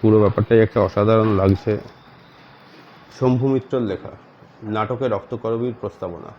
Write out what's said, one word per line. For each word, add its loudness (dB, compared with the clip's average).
পুরো 6
ব্যাপারটাই 2
একটা 2
অসাধারণ 2
লাগছে। 0
শম্ভু 2
মিত্রর -2
লেখা, -6
নাটকে -4
রক্তকরবীর -4
প্রস্তাবনা -12